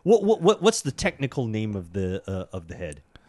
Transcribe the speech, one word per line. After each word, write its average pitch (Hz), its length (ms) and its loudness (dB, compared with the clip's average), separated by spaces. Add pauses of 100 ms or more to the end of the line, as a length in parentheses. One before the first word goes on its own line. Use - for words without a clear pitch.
What, 208 200 6
what, 208 200 2
what, 196 180 4
what's 214 220 2
the 139 100 -4
technical 135 540 -4
name 110 280 -2
of 87 200 -8
the, 95 360 -4
uh, 95 240 -8
of 85 140 -10
the 87 60 -12
head? 78 280 -10 (260)